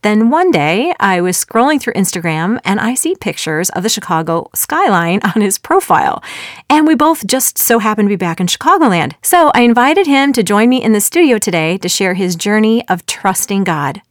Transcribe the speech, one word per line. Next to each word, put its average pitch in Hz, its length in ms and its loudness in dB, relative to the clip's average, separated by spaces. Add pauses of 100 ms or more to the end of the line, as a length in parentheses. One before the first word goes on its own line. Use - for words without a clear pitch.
Then 214 280 2
one 339 220 2
day, 185 480 0
I 185 200 0
was 180 220 -2
scrolling 269 380 0
through - 140 -6
Instagram, 170 680 -2
and 196 140 0
I 233 160 -2
see 339 220 -4
pictures 160 540 -4
of 180 120 -6
the 208 60 -2
Chicago 165 640 -4
skyline 202 640 0 (160)
on 220 80 2
his 196 160 -2
profile. - 640 0 (480)
And 302 160 4
we 320 80 4
both 294 320 0
just - 320 -4
so 233 220 2
happened 214 260 0
to 202 60 0
be 196 40 -2
back 170 220 -4
in 185 80 -2
Chicagoland. 208 760 0
So 330 320 4
I 240 100 2
invited 254 440 4
him 277 280 2
to 226 100 2
join 208 240 2
me 254 120 2
in 220 120 0
the 208 80 2
studio 269 380 2
today 175 400 -2
to - 100 -6
share 185 260 -2
his 180 220 -2
journey 220 520 0
of 180 180 -2
trusting 196 580 -2
God. 147 360 -4 (100)